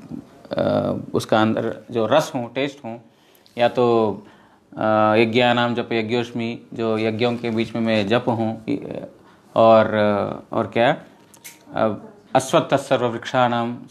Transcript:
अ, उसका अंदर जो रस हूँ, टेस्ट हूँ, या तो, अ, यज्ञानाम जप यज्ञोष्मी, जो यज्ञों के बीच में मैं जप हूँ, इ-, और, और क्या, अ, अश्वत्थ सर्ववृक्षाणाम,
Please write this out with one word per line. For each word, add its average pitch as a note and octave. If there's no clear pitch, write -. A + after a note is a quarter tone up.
अ, G2+
उसका A2+
अंदर A2
जो A2+
रस D3
हूँ, A#2
टेस्ट C#3+
हूँ, A#2
या A#2+
तो, A#2
अ, G#2+
यज्ञानाम A#2+
जप A#2
यज्ञोष्मी, A#2
जो A2+
यज्ञों A2+
के A#2+
बीच A2+
में A#2
मैं A2
जप A#2+
हूँ, A2+
इ-, -
और, A2
और A2
क्या, B2
अ, A2
अश्वत्थ -
सर्ववृक्षाणाम, A#2+